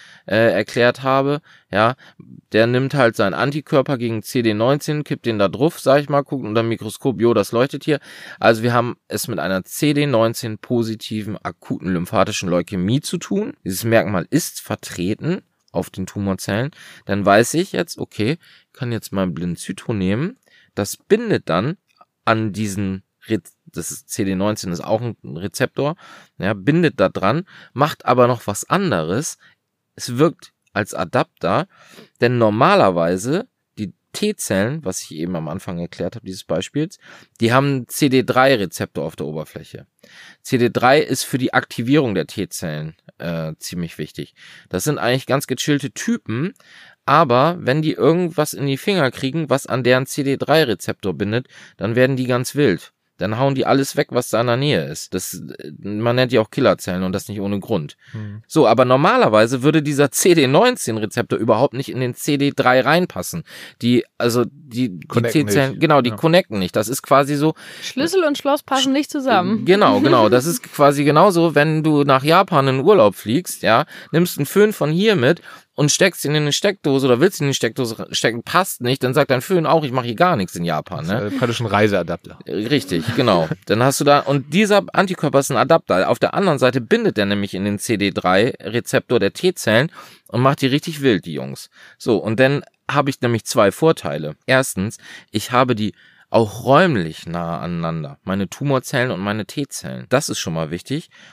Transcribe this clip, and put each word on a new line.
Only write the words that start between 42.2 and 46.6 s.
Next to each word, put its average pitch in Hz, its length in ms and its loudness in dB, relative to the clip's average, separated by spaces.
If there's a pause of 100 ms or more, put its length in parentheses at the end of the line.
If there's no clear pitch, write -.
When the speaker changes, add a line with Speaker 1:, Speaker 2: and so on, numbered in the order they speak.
Speaker 1:
T-Zellen, 80 680 -8 (220)
äh, 80 400 -8
ziemlich 85 400 -10
wichtig. 76 360 -12 (360)
Das - 140 -4
sind 147 140 -2
eigentlich 123 300 -2
ganz - 200 -2
gechillte - 440 -2
Typen, 156 640 -4 (520)